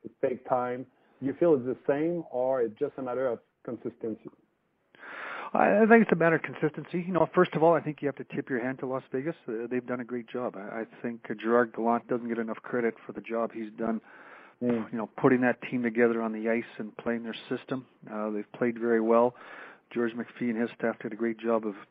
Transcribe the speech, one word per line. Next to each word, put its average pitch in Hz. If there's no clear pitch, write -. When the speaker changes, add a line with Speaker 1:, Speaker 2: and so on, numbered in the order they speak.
Speaker 1:
It -
takes 123
time." 127
Do 127
you 135
feel 170
it's 123
the 123
same, 160
or 127
it's 113
just 139
a 139
matter 127
of 113
consistency? 113
Speaker 2:
I, 202
I 226
think 226
it's -
a 180
matter 165
of 151
consistency. 156
You 185
know, 165
first 180
of 156
all, 165
I 147
think 147
you 147
have 135
to 139
tip 147
your 127
hand 127
to 139
Las 127
Vegas. 139
Uh, 117
they've 123
done 127
a 120
great 120
job. 117
I, 107
I 110
think, 117
uh, 117
Gerard 113
Gallant 117
doesn't 120
get 113
enough 113
credit 117
for -
the 107
job 113
he's 110
done, 113
Speaker 1:
Mm. 117
Speaker 2:
you 120
know, 107
putting 131
that 123
team 127
together 117
on 113
the 110
ice 117
and 107
playing 117
their 113
system. 131
Uh, 107
they've 104
played 117
very 113
well. 117
George 117
McPhee 120
and 113
his 113
staff 113
did 110
a 107
great 113
job 113
of 101